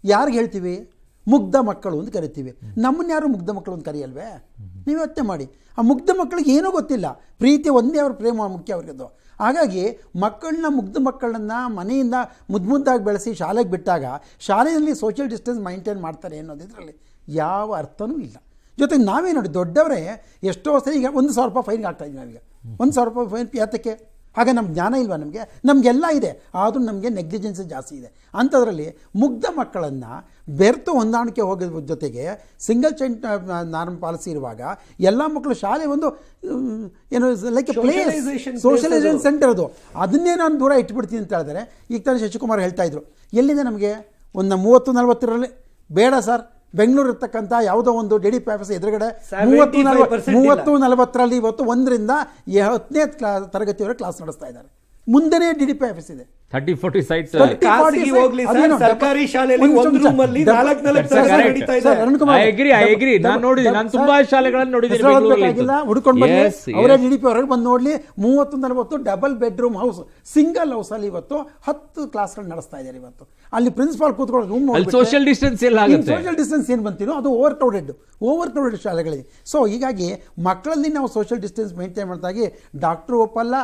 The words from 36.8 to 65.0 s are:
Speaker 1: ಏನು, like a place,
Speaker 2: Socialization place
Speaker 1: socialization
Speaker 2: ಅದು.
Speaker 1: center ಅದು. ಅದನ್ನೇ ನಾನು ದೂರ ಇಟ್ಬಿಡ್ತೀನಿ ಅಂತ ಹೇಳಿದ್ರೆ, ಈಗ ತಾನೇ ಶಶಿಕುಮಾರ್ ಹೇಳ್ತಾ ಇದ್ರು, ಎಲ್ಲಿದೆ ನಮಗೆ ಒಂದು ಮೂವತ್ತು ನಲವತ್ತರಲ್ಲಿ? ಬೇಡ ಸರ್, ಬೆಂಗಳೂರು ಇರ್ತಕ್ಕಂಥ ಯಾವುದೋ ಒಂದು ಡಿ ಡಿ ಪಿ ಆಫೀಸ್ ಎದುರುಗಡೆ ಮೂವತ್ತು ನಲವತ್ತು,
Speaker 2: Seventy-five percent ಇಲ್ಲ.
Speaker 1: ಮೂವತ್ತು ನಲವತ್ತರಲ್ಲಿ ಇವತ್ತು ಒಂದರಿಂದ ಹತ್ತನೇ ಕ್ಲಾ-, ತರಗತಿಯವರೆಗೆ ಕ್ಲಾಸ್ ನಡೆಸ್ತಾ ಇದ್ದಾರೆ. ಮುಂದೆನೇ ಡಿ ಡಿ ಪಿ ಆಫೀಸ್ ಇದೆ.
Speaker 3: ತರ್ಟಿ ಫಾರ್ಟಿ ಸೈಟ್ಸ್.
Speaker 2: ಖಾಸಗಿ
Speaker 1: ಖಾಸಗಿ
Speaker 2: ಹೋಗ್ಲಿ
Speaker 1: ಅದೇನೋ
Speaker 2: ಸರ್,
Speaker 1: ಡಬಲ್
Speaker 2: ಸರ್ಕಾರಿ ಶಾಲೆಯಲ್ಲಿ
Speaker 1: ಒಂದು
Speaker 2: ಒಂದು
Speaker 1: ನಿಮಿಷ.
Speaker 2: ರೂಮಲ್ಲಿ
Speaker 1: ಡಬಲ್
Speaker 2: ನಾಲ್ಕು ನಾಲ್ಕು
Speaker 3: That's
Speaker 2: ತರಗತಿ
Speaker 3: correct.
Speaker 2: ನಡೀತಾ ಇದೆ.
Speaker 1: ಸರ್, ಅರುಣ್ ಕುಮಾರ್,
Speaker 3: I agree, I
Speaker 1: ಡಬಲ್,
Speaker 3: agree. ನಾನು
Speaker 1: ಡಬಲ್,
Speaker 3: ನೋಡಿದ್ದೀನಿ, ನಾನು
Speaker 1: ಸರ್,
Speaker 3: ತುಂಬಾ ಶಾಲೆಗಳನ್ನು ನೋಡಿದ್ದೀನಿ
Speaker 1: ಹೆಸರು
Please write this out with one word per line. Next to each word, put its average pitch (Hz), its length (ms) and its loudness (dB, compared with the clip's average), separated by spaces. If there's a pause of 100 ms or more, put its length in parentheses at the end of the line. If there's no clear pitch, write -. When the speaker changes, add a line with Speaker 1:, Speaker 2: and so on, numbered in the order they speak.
Speaker 1:
ಏನು, 247 200 0
like 196 120 -6
a 233 120 -2
place, 247 300 -2
Speaker 2:
Socialization 294 640 -2
place 247 180 -4
Speaker 1:
socialization 302 540 2
Speaker 2:
ಅದು. 285 80 2
Speaker 1:
center 285 220 4
ಅದು. 180 220 -2 (240)
ಅದನ್ನೇ 294 380 0
ನಾನು 320 260 0
ದೂರ 269 120 4
ಇಟ್ಬಿಡ್ತೀನಿ 233 480 -2
ಅಂತ 196 140 -6
ಹೇಳಿದ್ರೆ, 160 440 -8 (120)
ಈಗ 233 120 -6
ತಾನೇ 240 260 0
ಶಶಿಕುಮಾರ್ 220 320 -2
ಹೇಳ್ತಾ 185 220 -2
ಇದ್ರು, 151 200 -4 (320)
ಎಲ್ಲಿದೆ 285 280 2
ನಮಗೆ 214 540 -6 (180)
ಒಂದು 190 220 0
ಮೂವತ್ತು 247 360 4
ನಲವತ್ತರಲ್ಲಿ? 240 720 0 (280)
ಬೇಡ 233 280 4
ಸರ್, 233 220 -2 (320)
ಬೆಂಗಳೂರು 254 340 4
ಇರ್ತಕ್ಕಂಥ 226 440 -6 (120)
ಯಾವುದೋ 226 280 2
ಒಂದು 214 260 0
ಡಿ 202 120 2
ಡಿ 247 80 -2
ಪಿ - 120 -6
ಆಫೀಸ್ 208 200 -6
ಎದುರುಗಡೆ 208 340 -4
ಮೂವತ್ತು - 320 -10
ನಲವತ್ತು, 269 400 6
Speaker 2:
Seventy-five 269 360 4
percent 226 180 -2
ಇಲ್ಲ. 233 100 6
Speaker 1:
ಮೂವತ್ತು 285 380 4
ನಲವತ್ತರಲ್ಲಿ 247 580 2
ಇವತ್ತು 226 280 -2
ಒಂದರಿಂದ 240 460 0 (600)
ಹತ್ತನೇ 285 340 -2
ಕ್ಲಾ-, 202 440 -6
ತರಗತಿಯವರೆಗೆ 208 460 -4
ಕ್ಲಾಸ್ 180 260 -10
ನಡೆಸ್ತಾ - 240 -12
ಇದ್ದಾರೆ. - 400 -20 (220)
ಮುಂದೆನೇ 320 500 4
ಡಿ 285 60 2
ಡಿ 277 80 -2
ಪಿ 247 180 -4
ಆಫೀಸ್ 170 200 -14
ಇದೆ. 127 260 -20 (160)
Speaker 3:
ತರ್ಟಿ 143 220 -2
ಫಾರ್ಟಿ 180 280 -2
ಸೈಟ್ಸ್. 160 300 -4
Speaker 2:
ಖಾಸಗಿ 240 240 4
Speaker 1:
ಖಾಸಗಿ 302 540 4
Speaker 2:
ಹೋಗ್ಲಿ 254 360 4
Speaker 1:
ಅದೇನೋ 240 160 2
Speaker 2:
ಸರ್, 311 80 6
Speaker 1:
ಡಬಲ್ 240 200 4
Speaker 2:
ಸರ್ಕಾರಿ 277 360 0
ಶಾಲೆಯಲ್ಲಿ 262 420 2
Speaker 1:
ಒಂದು 302 120 6
Speaker 2:
ಒಂದು 247 100 4
Speaker 1:
ನಿಮಿಷ. 269 200 4
Speaker 2:
ರೂಮಲ್ಲಿ 262 340 2
Speaker 1:
ಡಬಲ್ 240 220 6
Speaker 2:
ನಾಲ್ಕು 285 180 0
ನಾಲ್ಕು 285 160 4
Speaker 3:
That's - 140 0
Speaker 2:
ತರಗತಿ 254 160 6
Speaker 3:
correct. 233 200 6
Speaker 2:
ನಡೀತಾ 262 220 -2
ಇದೆ. 247 80 2
Speaker 1:
ಸರ್, 233 180 4
ಅರುಣ್ 247 200 2
ಕುಮಾರ್, 277 240 6
Speaker 3:
I 220 80 6
agree, 269 200 2
I 226 100 8
Speaker 1:
ಡಬಲ್, 214 140 6
Speaker 3:
agree. 220 280 4
ನಾನು 247 120 4
Speaker 1:
ಡಬಲ್, 240 80 0
Speaker 3:
ನೋಡಿದ್ದೀನಿ, 247 340 4
ನಾನು 220 120 -2
Speaker 1:
ಸರ್, 240 120 0
Speaker 3:
ತುಂಬಾ 285 220 6
ಶಾಲೆಗಳನ್ನು 262 500 2
ನೋಡಿದ್ದೀನಿ 240 260 0
Speaker 1:
ಹೆಸರು 269 160 6